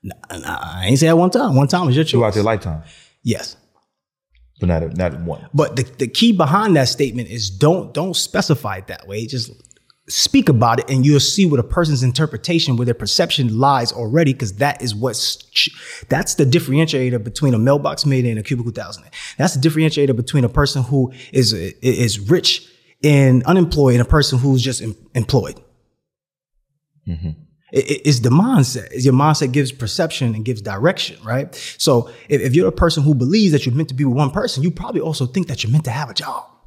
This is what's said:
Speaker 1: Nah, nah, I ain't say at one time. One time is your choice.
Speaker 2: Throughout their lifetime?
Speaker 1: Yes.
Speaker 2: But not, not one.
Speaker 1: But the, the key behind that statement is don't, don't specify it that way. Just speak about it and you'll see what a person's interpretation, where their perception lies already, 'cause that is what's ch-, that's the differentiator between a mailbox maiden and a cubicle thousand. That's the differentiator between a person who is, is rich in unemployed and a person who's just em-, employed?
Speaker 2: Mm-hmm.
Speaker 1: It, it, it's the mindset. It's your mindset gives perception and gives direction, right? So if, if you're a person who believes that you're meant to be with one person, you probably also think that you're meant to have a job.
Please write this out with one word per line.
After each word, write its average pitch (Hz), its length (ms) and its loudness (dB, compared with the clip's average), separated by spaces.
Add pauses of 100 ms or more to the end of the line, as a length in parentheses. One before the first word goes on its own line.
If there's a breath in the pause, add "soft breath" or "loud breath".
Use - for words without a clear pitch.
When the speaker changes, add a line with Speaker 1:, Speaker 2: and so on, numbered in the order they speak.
Speaker 1:
Nah, - 340 -16
nah, 85 240 -10
I 87 240 -10
ain't 127 140 2
say 160 80 4
at 165 100 6
one 180 140 4
time. 202 240 0
One 135 120 4
time 180 220 0
is 123 80 4
your 156 80 2
choice. 156 60 -8
Speaker 2:
Throughout 113 240 2
their 107 80 2
lifetime? 92 400 -2 (400 soft breath)
Speaker 1:
Yes. - 340 -6 (1040)
Speaker 2:
But 87 60 0
not, 82 280 -2
not 82 260 -4
one. 82 320 -10
Speaker 1:
But 143 220 0
the, 120 80 -2
the 131 240 -6
key 233 240 2
behind 180 460 2
that 131 100 2
statement 123 420 -4
is 104 200 -8
don't, 143 440 0
don't 170 220 -4
specify 123 600 -2
it 95 100 -16
that - 200 -16
way. 104 180 -8
Just 123 260 -8 (560)
speak - 400 2
about 120 320 4
it - 100 -6
and 131 160 2
you'll 147 140 6
see - 280 2
what 143 120 2
a 113 40 0
person's 151 400 0
interpretation, 135 760 0
where 123 80 0
their 120 80 0
perception 120 680 0
lies 135 320 2
already, 131 440 0
'cause 104 220 -6
that 139 240 -2
is 117 120 -4
what's 110 440 -4
ch-, - 720 -6
that's 151 260 -2
the 147 100 2
differentiator 135 800 0
between 123 320 0
a - 20 2
mailbox 143 480 0
maiden 131 260 2
and 110 80 -4
a 104 40 -8
cubicle 120 280 -6
thousand. 107 320 -12 (360 loud breath)
That's 175 160 0
the 139 120 2
differentiator 151 480 0
between 127 300 -2
a 113 40 0
person 139 340 0
who 131 280 0 (220 loud breath)
is, 120 200 2
is 104 680 -2
rich 123 500 0 (360 soft breath)
in 135 400 6
unemployed 156 480 4
and 120 80 4
a 117 40 2
person 143 340 2
who's 131 220 2
just 123 200 -4
em-, 110 140 -10 (180)
employed? 107 480 -2 (1500)
Speaker 2:
Mm-hmm. 82 220 -8 (420)
Speaker 1:
It, 139 200 0
it, 147 140 -2
it's 139 160 4
the 120 80 2
mindset. 156 640 2
It's 123 140 -4
your 135 80 6
mindset 147 380 2
gives 131 200 0
perception 123 640 -4
and 110 100 -8
gives 113 160 -6
direction, 104 640 -4
right? 131 300 -4 (240 loud breath)
So 120 320 2 (200 loud breath)
if, 135 120 2
if 123 140 -2
you're 185 120 4
a 180 40 2
person 165 320 0
who 151 100 4
believes 165 380 2
that 143 140 2
you're 123 100 0
meant 156 140 -2
to 131 60 -10
be 143 100 -2
with 123 120 0
one 147 140 2
person, 156 320 -4
you 170 80 0
probably 226 300 -6
also 151 240 -4
think 170 220 -4
that - 160 -8
you're 110 80 -2
meant 151 140 2
to 120 60 -6
have 131 180 -6
a - 40 -18
job. - 300 -8 (240)